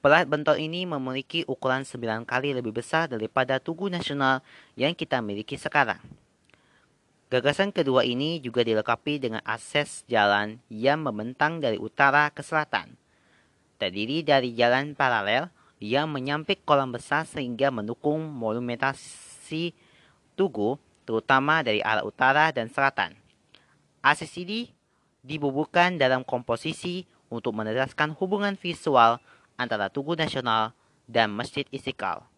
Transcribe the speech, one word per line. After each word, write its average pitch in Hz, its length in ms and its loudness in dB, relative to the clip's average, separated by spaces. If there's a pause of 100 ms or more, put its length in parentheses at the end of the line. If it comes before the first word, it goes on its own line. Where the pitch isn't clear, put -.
Pelat 151 280 6
beton 151 320 2
ini 170 240 -6
memiliki 139 640 -6
ukuran 131 320 -2
sembilan 117 480 -6
kali 135 240 -2
lebih 120 240 -4
besar 160 320 -2
daripada 127 480 -2
Tugu 170 320 -6
Nasional 143 560 0 (320)
yang 143 160 0
kita 151 240 -2
miliki 107 400 -6
sekarang. 127 400 0 (1300)
Gagasan 143 480 2
kedua 135 320 2
ini 139 320 -2
juga 123 240 -2
dilengkapi 117 560 0
dengan 117 240 -4
akses - 640 -6
jalan 104 640 2
yang 131 320 0
membentang 127 560 -2
dari 127 240 -2
utara 139 480 2
ke - 160 -12
selatan. 151 480 -4 (880)
Terdiri 110 400 -4
dari 135 320 2
jalan 123 400 2
paralel 123 560 0 (320)
yang 127 320 0
menyamping 147 500 -4
kolam 135 300 2
besar 147 320 -2
sehingga 131 480 -2
mendukung 147 560 -4
monumentasi 127 1400 -6 (640)
Tugu, 127 400 0 (260)
terutama 135 600 2
dari 107 160 0
arah 107 240 0
utara 139 480 2
dan 113 160 -4
selatan. 127 480 -2 (880)
Akses 151 320 2
ini 208 320 -6 (560)
dibubuhkan 151 720 0
dalam 131 240 4
komposisi 156 880 -6 (240)
untuk 113 240 -4
menegaskan 127 640 -2
hubungan 196 320 -2
visual 131 640 4 (380)
antara 113 320 -2
Tugu 147 320 -4
Nasional 117 560 0 (320)
dan 113 240 2
Masjid 117 400 -6
Istiqlal. 104 560 -6 (100)